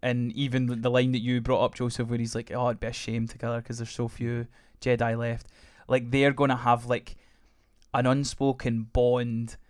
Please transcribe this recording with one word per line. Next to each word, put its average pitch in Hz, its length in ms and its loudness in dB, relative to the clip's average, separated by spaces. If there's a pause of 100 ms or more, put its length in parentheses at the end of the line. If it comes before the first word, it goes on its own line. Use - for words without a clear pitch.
And 123 320 0
even 131 320 0
the, 123 100 0
the 117 160 0
line 127 220 4
that 127 60 0
you 123 200 0
brought 117 240 2
up, - 120 0
Joseph, 120 340 -4
where 120 100 0
he's 113 160 -4
like, - 160 -8
"Oh, 123 160 0
it'd 113 140 -2
be 113 60 -6
a 110 60 -6
shame 113 340 -4
to - 100 -12
kill 117 160 -4
her 117 80 -4
'cause 117 160 -10
there's 117 140 -8
so 120 180 -4
few 117 380 -6 (340)
Jedi 117 360 2
left." 117 300 -4 (400)
Like, 120 240 2
they're 139 220 4
gonna 139 240 2
have, 120 300 2
like, - 280 -4 (800)
an 127 120 2
unspoken 131 880 0
bond 120 640 2 (140)